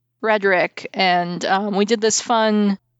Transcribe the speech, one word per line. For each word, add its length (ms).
rhetoric, 720
and, 520
um, 300
we 100
did 160
this 200
fun 560